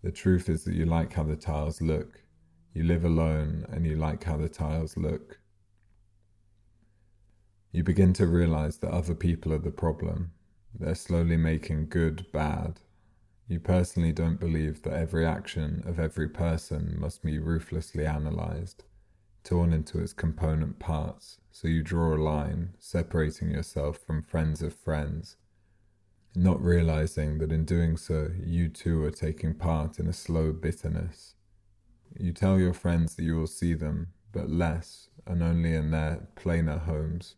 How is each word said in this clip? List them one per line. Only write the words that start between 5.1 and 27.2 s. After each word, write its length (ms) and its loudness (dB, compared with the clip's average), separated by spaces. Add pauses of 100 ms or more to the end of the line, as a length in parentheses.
You 140 2
begin 300 6
to 120 2
realize 520 2
that 120 -4
other 240 0
people 380 0
are 80 0
the 100 -4
problem. 600 -4 (440)
They're 200 -2
slowly 400 2
making 540 0
good 420 0
bad. 480 -2 (680)
You 140 -4
personally 500 2
don't 300 0
believe 420 0
that 100 -4
every 320 0
action 640 -2
of 140 -4
every 280 -2
person 680 -2
must 240 -6
be 160 0
ruthlessly 680 -2
analyzed, 800 -4 (600)
torn 280 2
into 280 0
its 120 -4
component 680 -2
parts, 580 -6 (140)
so 160 -4
you 120 4
draw 320 2
a 60 2
line, 600 0
separating 720 -2
yourself 460 -4
from 220 -2
friends 420 -2
of 120 -4
friends, 640 -4 (1000)
not 280 4
realizing 760 4